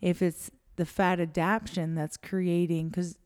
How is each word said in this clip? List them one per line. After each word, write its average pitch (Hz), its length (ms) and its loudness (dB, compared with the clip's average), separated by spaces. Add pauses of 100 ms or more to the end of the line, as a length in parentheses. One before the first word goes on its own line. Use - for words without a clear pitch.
if 175 200 2
it's 175 300 0 (240)
the 175 100 0
fat 180 340 2
adaptation 170 760 0
that's 156 220 -4
creating, 170 760 0
'cause 175 340 -4